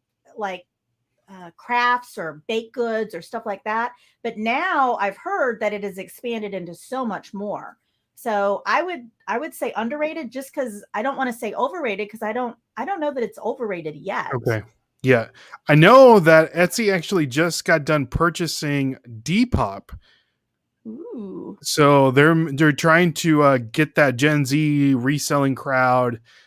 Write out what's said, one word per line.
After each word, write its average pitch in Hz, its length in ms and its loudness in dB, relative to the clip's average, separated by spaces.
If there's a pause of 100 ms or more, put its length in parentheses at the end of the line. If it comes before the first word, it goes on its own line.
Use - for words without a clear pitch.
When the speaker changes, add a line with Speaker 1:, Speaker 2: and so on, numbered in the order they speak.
(360)
Speaker 1:
like, 190 280 -8 (640)
uh, 185 280 -20
crafts 240 600 -2
or 156 320 -10
baked 226 240 -6
goods 226 420 -4
or 170 60 -12
stuff 220 260 -12
like 196 180 -8
that. 226 280 -4 (300)
But 233 160 -8
now 269 580 -2
I've 202 220 -4
heard 311 420 -4
that 208 140 -2
it 202 100 -8
has 190 140 -10
expanded 214 560 -10
into 175 200 -10
so 254 300 -10
much 202 300 -10
more. 196 440 -10 (360)
So 202 500 -2
I 233 180 0
would, 320 280 -10 (180)
I 202 100 -4
would 311 140 -10
say - 240 -8
underrated 294 540 -6
just 269 240 -14
'cause 220 280 -8 (120)
I 208 80 -4
don't 269 140 -4
wanna 254 160 -4
say 226 220 -10
overrated 220 560 -4
'cause 220 120 -18
I 214 100 -4
don't, 240 240 -6 (200)
I 233 100 -8
don't 381 140 -6
know 294 120 -4
that 254 120 -6
it's - 140 -8
overrated 190 580 -8
yet. 156 380 -8
Speaker 2:
Okay. 113 280 -2 (400)
Yeah. 123 260 2 (400)
I 151 60 6
know 233 460 10
that 160 340 6
Etsy 180 380 0
actually 170 340 0
just 160 380 -2
got 165 200 2
done 147 220 0
purchasing 151 880 -2 (260)
Depop. 143 680 -2 (960)
Speaker 1:
Ooh. 220 760 -14
Speaker 2:
So 143 500 4
they're, 147 220 6 (180)
they're 147 200 2
trying 165 420 2
to, 151 280 2
uh, 139 160 4
get 123 380 -4
that 139 200 4
Gen 147 300 2
Z 143 480 2
reselling 139 600 0
crowd. 127 640 0 (260)